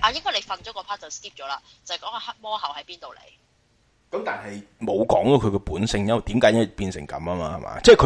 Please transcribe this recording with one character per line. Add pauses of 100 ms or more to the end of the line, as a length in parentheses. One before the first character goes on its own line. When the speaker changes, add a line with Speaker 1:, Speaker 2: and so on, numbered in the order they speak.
Speaker 1:
啊，
應
該
你
瞓
咗
個
part
就
skip
咗
啦， (240)
就
係
講
個
黑
魔
后
喺
邊
度
嚟。 (1000)
Speaker 2:
噉
但
係 (180)
冇
講
到
佢
個
本
性，
因
為
點
解
因
為
變
成
噉
吖
嘛，
係
嘛？
即
係